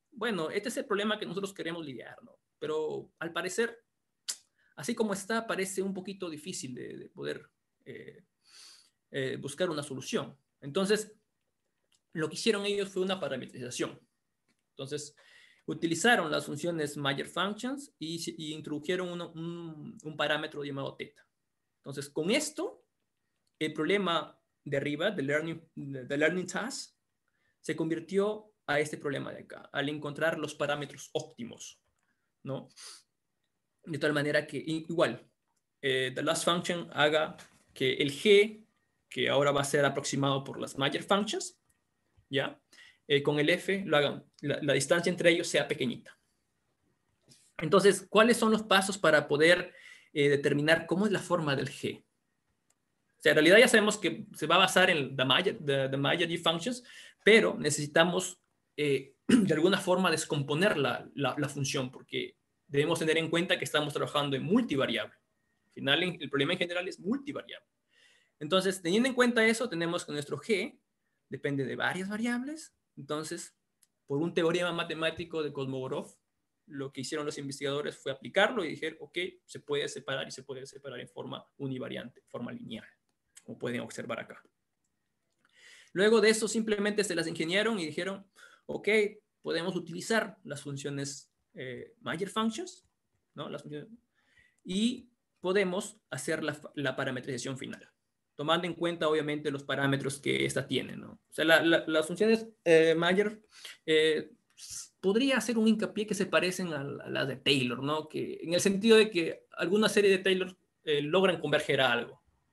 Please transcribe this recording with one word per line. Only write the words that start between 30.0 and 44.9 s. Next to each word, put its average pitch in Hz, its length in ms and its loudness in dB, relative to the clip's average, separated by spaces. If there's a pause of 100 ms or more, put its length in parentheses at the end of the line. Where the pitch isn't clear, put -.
los 147 160 -6
parámetros 143 580 -6
óptimos, - 680 -10 (600)
¿no? 135 260 -10 (1160)
De 160 140 -6
tal 151 140 2
manera 147 340 0
que, 147 120 -10
i-, 160 300 -6
igual, 156 360 0 (560)
eh, 131 320 0
the 135 100 -4
loss 160 220 0
function 175 480 -2
haga 151 440 2 (360)
que 131 220 0
el 147 160 0
G, 208 540 4 (440)
que 123 200 -2
ahora 143 240 4
va 139 80 2
a 135 40 0
ser 143 200 2
aproximado 139 580 0
por 123 180 -12
las - 160 -10
major 147 260 -2
functions, 214 580 -2 (680)
¿ya? - 320 -4 (460)
Eh, 143 160 2
con 147 160 2
el 147 120 2
F 190 360 -2
lo 151 100 2
hagan, 135 280 0 (160)
la, 143 200 -4
la 139 120 0
distancia 170 380 2